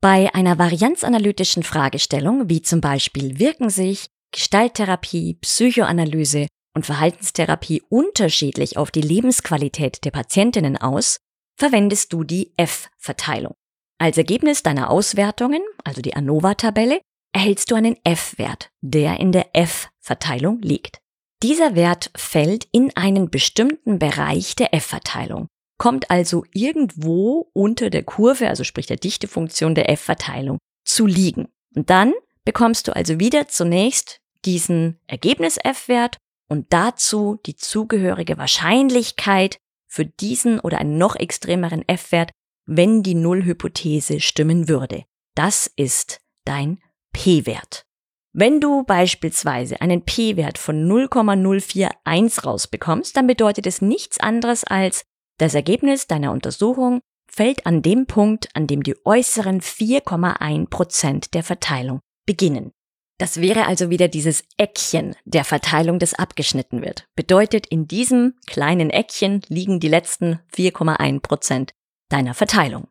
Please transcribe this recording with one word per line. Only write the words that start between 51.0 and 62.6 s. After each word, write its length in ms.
Komma 280
null 260
vier 300
eins 420
rausbekommst, 720
dann 120
bedeutet 400
es 140
nichts 380
anderes 440
als, 400
das 160
Ergebnis 540
deiner 240
Untersuchung 680
fällt 380
an 160
dem 260
Punkt, 480
an 120
dem 160
die 120
äußeren 560
vier 400
Komma 320
ein 340
Prozent 680
der 100
Verteilung 560
beginnen. 460